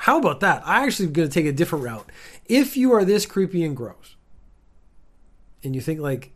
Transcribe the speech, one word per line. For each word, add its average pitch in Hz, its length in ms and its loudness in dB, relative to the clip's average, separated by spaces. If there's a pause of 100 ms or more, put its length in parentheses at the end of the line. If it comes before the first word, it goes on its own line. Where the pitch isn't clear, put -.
How 285 180 2
about 165 220 0
that? 175 260 0
I 233 180 2
actually 208 220 0
am 156 80 -4
gonna 160 140 0
take 151 180 0
a 147 60 0
different 143 320 -2
route. 113 260 -12 (340)
If 262 320 2
you 254 160 4
are 214 120 6
this 202 200 2
creepy 185 400 -2
and 147 120 -4
gross, 110 400 -14 (1500)
and 131 80 -6
you 131 60 -6
think, 156 200 -6
like, 139 360 -6